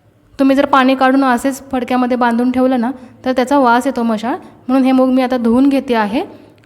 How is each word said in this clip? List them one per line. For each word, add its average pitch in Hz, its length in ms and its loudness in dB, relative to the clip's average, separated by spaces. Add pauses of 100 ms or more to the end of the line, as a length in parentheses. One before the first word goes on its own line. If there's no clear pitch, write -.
(400)
तुम्ही 269 160 2
जर 277 100 2
पाणी 262 300 2
काढून 262 280 2
असेच 262 380 -2 (100)
फडक्यामध्ये 247 460 -2
बांधून 240 340 0
ठेवलं 254 280 0
ना 233 100 -2 (360)
तर 254 60 -4
त्याचा 254 280 0
वास 247 260 2
येतो 254 180 -4
मशाळ, 226 320 -4 (320)
म्हणून 262 160 2
हे 262 80 2
मूग 262 180 2
मी 254 120 2
आता 254 160 -2
धुवून 240 320 2
घेते 269 260 -2
आहे 220 280 -2 (420)